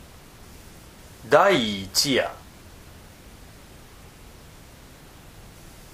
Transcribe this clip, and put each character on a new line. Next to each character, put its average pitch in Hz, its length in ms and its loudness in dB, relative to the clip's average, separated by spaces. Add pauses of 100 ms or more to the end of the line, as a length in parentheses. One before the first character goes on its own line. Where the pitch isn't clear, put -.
(1300)
第 139 540 8
一 127 320 2
夜。 87 160 4 (3500)